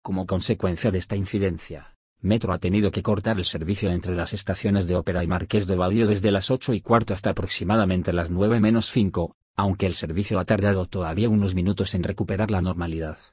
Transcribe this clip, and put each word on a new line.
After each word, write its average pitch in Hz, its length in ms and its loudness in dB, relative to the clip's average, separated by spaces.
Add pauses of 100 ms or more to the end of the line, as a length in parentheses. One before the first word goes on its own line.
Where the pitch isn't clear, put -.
Como 92 260 -4
consecuencia 95 640 0
de 95 60 0
esta 101 180 -6
incidencia, 95 800 -4 (240)
Metro 104 320 0
ha 87 60 -2
tenido 98 340 2
que 95 100 -4
cortar 107 360 0
el 90 80 -2
servicio 92 440 -2
entre 90 240 -2
las 85 180 -4
estaciones 101 540 0
de 90 80 0
Ópera 87 300 0
y - 20 -2
Marqués 90 400 0
de 95 80 2
Badio 95 320 2
desde 104 240 2
las 98 220 2
ocho 131 200 -2
y 98 80 0
cuarto 117 340 2
hasta 98 160 -2
aproximadamente 92 840 0
las 85 180 0
nueve 104 300 2
menos 110 280 4
cinco, 92 460 0 (220)
aunque 98 300 2
el 87 100 0
servicio 95 420 -2
ha 92 60 0
tardado 98 420 2
todavía 92 420 -2
unos 101 280 2
minutos 95 400 0
en 87 80 0
recuperar 98 480 -2
la 92 100 0
normalidad. 82 560 -4 (140)